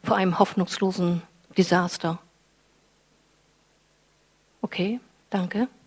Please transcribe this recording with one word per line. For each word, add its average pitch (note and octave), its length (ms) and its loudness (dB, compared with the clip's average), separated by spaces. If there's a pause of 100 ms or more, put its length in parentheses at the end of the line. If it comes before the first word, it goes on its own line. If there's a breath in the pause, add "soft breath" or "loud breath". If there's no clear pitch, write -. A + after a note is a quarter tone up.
vor G#3 120 2
einem F#3 240 0
hoffnungslosen F3+ 800 0 (360)
Desaster. F3 600 0 (2500)
Okay, G#3 380 -2 (300)
danke. G3+ 380 -2 (200)